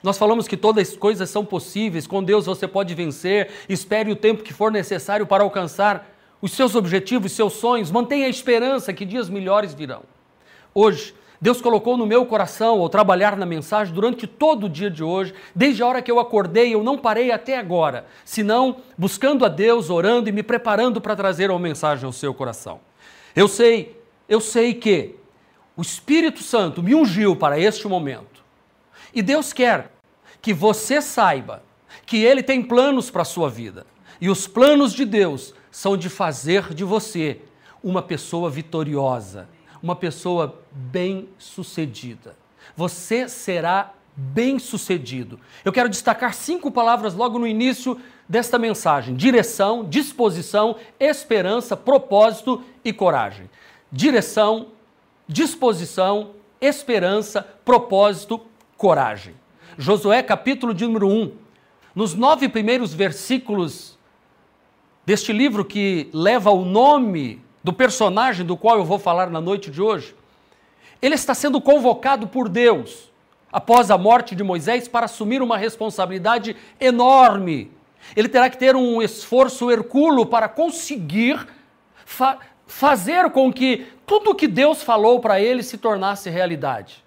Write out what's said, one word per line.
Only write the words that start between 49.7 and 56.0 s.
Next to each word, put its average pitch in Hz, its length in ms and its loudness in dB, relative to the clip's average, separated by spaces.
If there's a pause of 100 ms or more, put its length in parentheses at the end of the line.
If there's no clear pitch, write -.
disposição, 208 920 -2 (200)
esperança, 226 800 0
propósito 226 880 2 (200)
e 220 100 -4
coragem. 107 560 -2 (420)
Direção, 220 760 0 (600)
disposição, 208 1040 -2 (300)